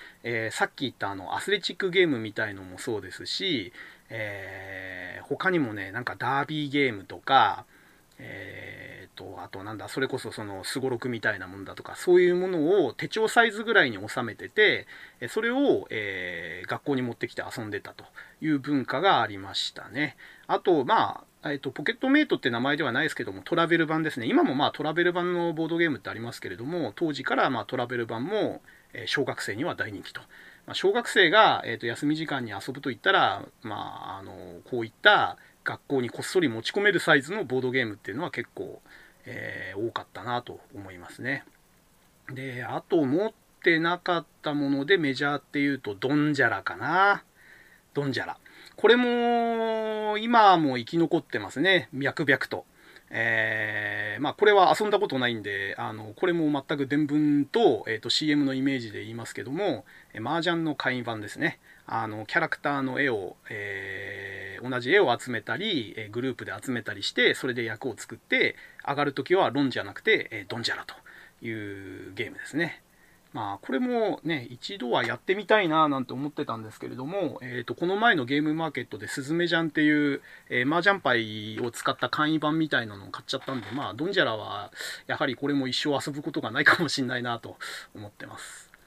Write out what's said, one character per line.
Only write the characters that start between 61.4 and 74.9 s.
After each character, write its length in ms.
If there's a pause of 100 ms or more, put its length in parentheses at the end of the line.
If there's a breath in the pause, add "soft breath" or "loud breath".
あ 200
の、 180
キ 120
ャ 40
ラ 80
ク 120
タ 180
ー 40
の 180
絵 100
を、 260 (140)
え 1120
ー、 60
同 100
じ 140
絵 80
を 180
集 140
め 100
た 140
り、 400
え 100
ー、 40
グ 100
ル 120
ー 40
プ 80
で 160
集 100
め 120
た 120
り 80
し 100
て、 220
そ 140
れ 60
で 100
役 240
を 80
作 180
っ 40
て、 360 (320 loud breath)
上 80
が 120
る 60
と 120
き 100
は 160
ロ 120
ン 80
じ 100
ゃ 40
な 80
く 80
て、 300
え 120
ー、 80
ド 80
ン 40
ジ 80
ャ 60
ラ 80
と 100 (500 loud breath)
い 60 (600)
う 40
ゲ 100
ー 60
ム 80
で 80
す 100
ね。 260 (500 soft breath)
ま 220
あ、 40
こ 120
れ 80
も 460
ね、 260
一 260
度 140